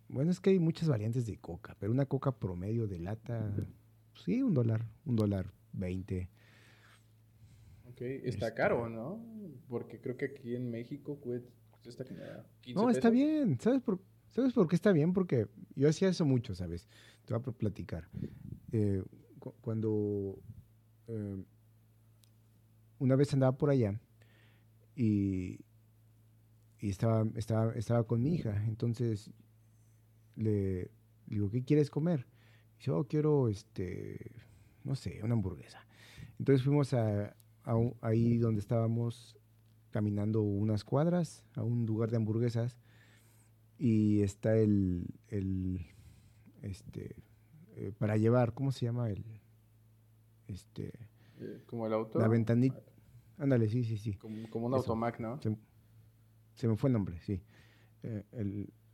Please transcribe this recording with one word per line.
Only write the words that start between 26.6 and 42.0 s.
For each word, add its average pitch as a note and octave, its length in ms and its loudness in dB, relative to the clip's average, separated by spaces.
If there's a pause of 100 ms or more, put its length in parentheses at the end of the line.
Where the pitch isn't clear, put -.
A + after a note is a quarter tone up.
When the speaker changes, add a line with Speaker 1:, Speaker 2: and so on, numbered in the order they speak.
Speaker 1:
y G#2 120 -4
estaba, A2 440 2
estaba, A2+ 400 0
estaba A#2 320 0
con A#2 160 0
mi D3 120 2
hija. G#2 320 -2
Entonces, A2+ 640 -2 (1080)
le G2 540 0 (360)
digo, G#2 240 -2
"¿Qué B2+ 140 -2
quieres D3 260 4
comer?". D#3 360 0 (520)
Dice, - 140 -4
"Oh, D#3+ 140 0
quiero, D3 420 2
este, - 840 -6 (520)
no C3 100 -4
sé, - 280 -8
una A#2 120 0
hamburguesa". F2+ 520 -4 (520)
Entonces C3 260 4
fuimos C#3+ 300 2
a, G#2+ 420 0 (280)
a A#2 120 0
un, A#2+ 240 2
ahí A#2 380 4
donde A2+ 220 2
estábamos A#2 760 -2 (540)
caminando G#2 520 0
unas G#2 420 0
cuadras, E3 600 0 (100)
a A2+ 80 -6
un A#2 240 0
lugar A2 240 0